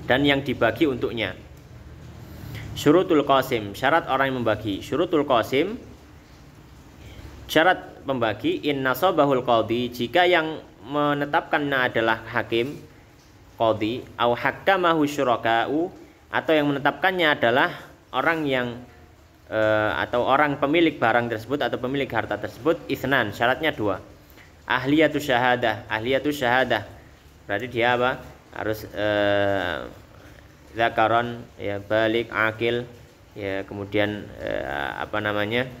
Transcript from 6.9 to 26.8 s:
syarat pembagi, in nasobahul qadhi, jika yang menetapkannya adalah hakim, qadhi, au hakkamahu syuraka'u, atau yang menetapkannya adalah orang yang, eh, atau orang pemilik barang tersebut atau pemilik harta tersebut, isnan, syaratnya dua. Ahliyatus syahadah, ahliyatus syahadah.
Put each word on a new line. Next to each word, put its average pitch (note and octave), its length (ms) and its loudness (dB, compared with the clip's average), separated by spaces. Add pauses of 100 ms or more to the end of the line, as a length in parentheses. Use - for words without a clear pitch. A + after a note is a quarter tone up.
syarat - 560 2
pembagi, C3 640 -2
in C#3 160 0
nasobahul C#3 640 2
qadhi, A#2 400 2
jika B2 400 2
yang D#3+ 320 2 (260)
menetapkannya C#3+ 1040 0
adalah A2+ 400 2
hakim, A#2+ 480 -2 (800)
qadhi, A2 480 0 (160)
au A#2+ 160 4
hakkamahu E3+ 720 2
syuraka'u, B2+ 800 0 (400)
atau B2 240 0
yang D3 160 2
menetapkannya D3+ 640 0
adalah C#3 400 2 (400)
orang D3+ 320 0
yang, B2+ 220 0 (840)
eh, G#2+ 480 2
atau G#2+ 320 0
orang C#3+ 320 2
pemilik D#3 400 2
barang A#2 320 2
tersebut A2 320 -4
atau D3 160 -4
pemilik C3 280 -4
harta G#2+ 280 -2
tersebut, A#2 480 -2
isnan, B2+ 480 0
syaratnya C3 400 0
dua. G2+ 240 -2 (680)
Ahliyatus C#3+ 600 2
syahadah, A#2+ 640 2
ahliyatus C3 480 -2
syahadah. A#2+ 480 2 (600)